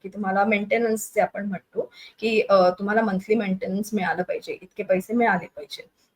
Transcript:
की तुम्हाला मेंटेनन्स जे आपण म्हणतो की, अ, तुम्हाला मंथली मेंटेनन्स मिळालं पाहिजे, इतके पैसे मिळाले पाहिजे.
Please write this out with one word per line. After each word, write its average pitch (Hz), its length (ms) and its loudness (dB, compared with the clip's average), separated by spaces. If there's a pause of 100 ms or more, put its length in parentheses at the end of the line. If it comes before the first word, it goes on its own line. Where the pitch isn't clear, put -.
की 196 60 -12
तुम्हाला 196 340 0
मेंटेनन्स 220 720 0
जे 208 60 4
आपण 202 240 -2
म्हणतो - 480 -8 (260)
की, 220 300 2
अ, 185 200 8
तुम्हाला 202 320 0
मंथली 208 340 0
मेंटेनन्स 196 580 -2
मिळालं 180 300 -2
पाहिजे, - 380 -6
इतके 190 220 -12
पैसे 190 300 0
मिळाले 226 320 2
पाहिजे. - 380 -16 (320)